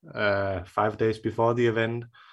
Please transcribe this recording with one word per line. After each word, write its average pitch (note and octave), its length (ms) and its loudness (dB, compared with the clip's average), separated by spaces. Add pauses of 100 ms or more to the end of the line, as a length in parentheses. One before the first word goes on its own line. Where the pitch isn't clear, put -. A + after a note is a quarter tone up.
(140)
uh, G2 520 0
five G#2 320 -2
days A2 200 0
before A#2 360 0
the A#2+ 120 2
event, A2+ 380 0 (280)